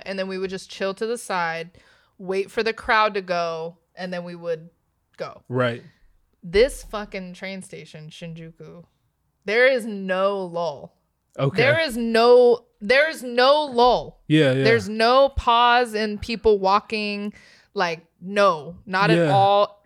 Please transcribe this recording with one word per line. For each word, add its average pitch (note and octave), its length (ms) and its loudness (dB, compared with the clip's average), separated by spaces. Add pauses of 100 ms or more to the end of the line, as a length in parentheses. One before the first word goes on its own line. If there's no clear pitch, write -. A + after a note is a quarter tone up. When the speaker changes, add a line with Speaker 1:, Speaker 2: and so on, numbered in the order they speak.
Speaker 1:
and G3 120 -8
then F#3+ 100 -6
we F#3+ 100 -8
would F#3+ 120 -6
just F#3+ 200 -14
chill F#3+ 260 -6
to A3+ 100 -8
the A#3 120 -6
side, E3+ 540 -6 (460)
wait F#3+ 320 -6
for A3+ 140 -4
the A3 100 -2
crowd A3 420 0
to G3+ 60 -4
go, E3+ 560 -6 (180)
and F3+ 160 -12
then F3 120 -8
we F3 120 -16
would E3+ 340 -8 (480)
go. - 320 -14
Speaker 2:
Right. B2 340 -2 (580)
Speaker 1:
This G3+ 420 0
fucking G3+ 500 -12
train F#3+ 280 -12
station, D#3 480 -20
Shinjuku, E3 760 -18 (600)
there A#3 220 2
is B3+ 180 0
no G3 600 -4
lull. E3+ 500 -8 (420)
Speaker 2:
Okay. C#3+ 240 0
Speaker 1:
There D4 180 2
is C#4+ 180 -4
no, A#3+ 680 4 (140)
there C4 300 2
is D4+ 120 -10
no B3+ 440 2
lull. A#3 600 0
Speaker 2:
Yeah, D3+ 260 4
yeah. C3+ 100 0
Speaker 1:
There's A3 240 2
no A#3+ 420 4
pause A#3+ 640 2
in G#3 240 -4
people G3+ 420 0
walking. G#3 760 -2 (400)
Like, E3+ 320 -4 (160)
no, F3+ 640 -2
not G3 260 0
at A3 60 4
Speaker 2:
Yeah. E3+ 160 2
Speaker 1:
all. G3+ 520 2